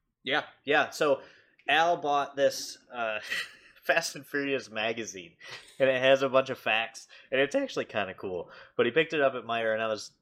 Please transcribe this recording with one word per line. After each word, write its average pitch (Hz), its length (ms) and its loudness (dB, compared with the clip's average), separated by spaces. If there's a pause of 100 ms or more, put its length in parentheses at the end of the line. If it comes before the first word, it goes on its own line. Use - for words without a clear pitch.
(260)
Yeah, 147 180 -2 (200)
yeah. 139 280 2
So 143 300 2 (460)
Al 165 300 4
bought 143 400 -2
this, - 400 0 (160)
uh, 113 260 -4 (320)
<laughs> - 300 -20
Fast 165 340 0
and 143 100 -16
Furious 139 440 -4
magazine, 107 640 -6 (460)
and 131 100 6
it 131 120 2
has 131 200 6
a 135 80 2
bunch 131 200 4
of 123 80 -6
facts, 113 500 -4 (240)
and 131 100 4
it's 143 140 0
actually 254 300 -2
kinda 98 280 -4
cool. 90 360 -8 (280)
But 120 80 4
he 117 80 2
picked 156 200 2
it 156 80 0
up 135 140 4
at 117 80 -10
Meijer, 113 300 -2
and 110 100 -2
I 113 40 -2
was 107 240 -6 (100)